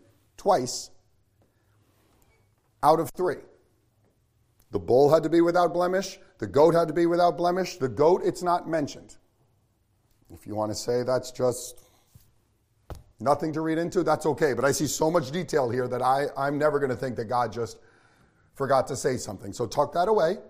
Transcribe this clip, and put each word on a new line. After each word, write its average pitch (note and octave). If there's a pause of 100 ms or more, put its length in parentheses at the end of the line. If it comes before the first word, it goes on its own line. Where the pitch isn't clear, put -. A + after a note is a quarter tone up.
(360)
twice D#3+ (1900)
out D#3+
of D#3
three. F3+ (1300)
The G2+
bull B2+
had D#3+
to D#3+
be E3+
without F3
blemish. F3+ (180)
The G#2+
goat D#3
had E3
to D3+
be E3+
without F3
blemish. F3+
The C3
goat, D3
it's F3+
not F3
mentioned. - (1160)
If -
you G#2
want G#2+
to G2
say B2
that's B2+
just - (1400)
nothing C#3+
to D#3
read D#3+
into, E3+
that's D#3
okay. D3
But A#2
I C#3+
see D3
so D#3+
much C#3+
detail D3
here B2
that B2
I, C3+ (100)
I'm C#3+
never C#3+
gonna B2+
think B2+
that A#2
God A#2+
just A2+ (760)
forgot C3+
to C#3
say C3
something. G2+
So A#2
tuck C#3+
that F3
away. G#3 (120)